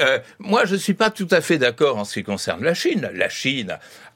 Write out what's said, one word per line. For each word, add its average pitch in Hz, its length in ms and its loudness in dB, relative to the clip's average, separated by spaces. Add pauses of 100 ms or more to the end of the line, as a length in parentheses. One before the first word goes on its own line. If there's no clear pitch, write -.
euh, 131 200 2 (180)
moi, 226 260 2
je 190 100 0
suis 196 200 0
pas 220 160 2
tout 196 200 -6
à 170 120 6
fait 165 160 2
d'accord 127 400 2
en 104 80 -4
ce - 80 -12
qui 104 80 -4
concerne 95 420 -4
la 165 80 2
Chine. 175 420 -2
La 90 140 0
Chine 120 480 -4 (400)